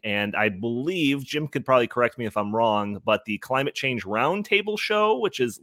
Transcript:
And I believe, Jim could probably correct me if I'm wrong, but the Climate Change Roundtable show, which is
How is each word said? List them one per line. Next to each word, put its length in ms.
And 320
I 140
believe, 760
Jim 240
could 180
probably 220
correct 300
me 80
if 100
I'm 180
wrong, 520
but 180
the 140
Climate 360
Change 300
Roundtable 760
show, 420
which 200
is 240